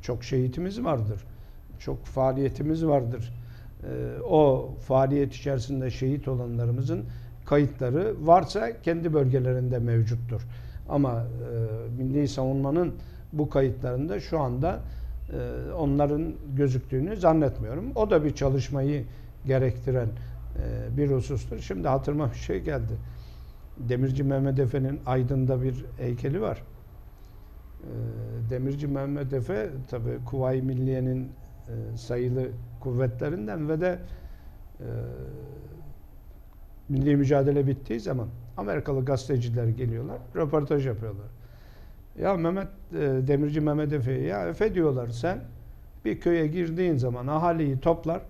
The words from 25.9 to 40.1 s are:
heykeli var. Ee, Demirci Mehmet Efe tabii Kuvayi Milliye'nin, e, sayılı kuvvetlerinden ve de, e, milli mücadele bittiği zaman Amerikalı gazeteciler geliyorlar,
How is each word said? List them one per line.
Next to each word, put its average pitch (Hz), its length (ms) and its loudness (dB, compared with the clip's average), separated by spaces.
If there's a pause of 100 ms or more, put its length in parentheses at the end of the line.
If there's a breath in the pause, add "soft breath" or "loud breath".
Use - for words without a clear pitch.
heykeli 127 440 -2
var. 170 220 -2 (1160 soft breath)
Ee, 113 680 -6
Demirci 135 380 -2
Mehmet 139 460 -2
Efe 180 360 -2 (200)
tabii 123 360 -4
Kuvayi 131 360 0
Milliye'nin, 131 680 0 (380)
e, 113 300 -8
sayılı 123 500 0 (320)
kuvvetlerinden 147 880 0
ve 160 120 2
de, 180 180 2 (800 loud breath)
e, 120 80 -10 (2000)
milli 139 260 4
mücadele 139 520 6
bittiği 131 320 -2
zaman 120 280 -2 (300)
Amerikalı 151 480 -2
gazeteciler 123 640 0
geliyorlar, 117 500 -2 (180)